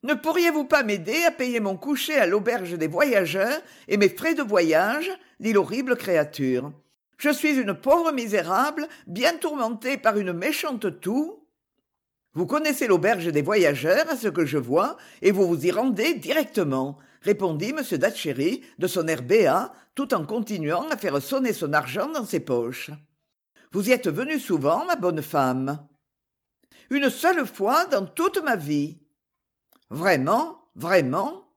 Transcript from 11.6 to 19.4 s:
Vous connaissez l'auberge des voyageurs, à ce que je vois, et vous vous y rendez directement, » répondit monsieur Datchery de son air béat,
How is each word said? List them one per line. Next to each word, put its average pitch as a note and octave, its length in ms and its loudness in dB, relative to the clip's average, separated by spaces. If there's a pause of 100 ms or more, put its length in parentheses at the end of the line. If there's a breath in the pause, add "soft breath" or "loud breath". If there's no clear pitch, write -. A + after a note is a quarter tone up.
Vous E3+ 120 -2
connaissez D4+ 400 0
l'auberge F3+ 400 4
des D3 160 2
voyageurs, E3+ 680 2
à D4 80 -2
ce A3 120 -4
que D#3+ 180 0
je D3+ 100 -2
vois, D3 400 0 (240 loud breath)
et G3+ 120 6
vous F#3 160 4
vous E3 180 0
y F3+ 60 4
rendez A3+ 420 2
directement, » D3 840 -2 (260 soft breath)
répondit F#3 500 -2
monsieur C4 260 -4
Datchery E3+ 640 -2 (160 loud breath)
de F#3 80 -2
son E3 220 -2
air C3 160 -4
béat, F3 480 2 (240 loud breath)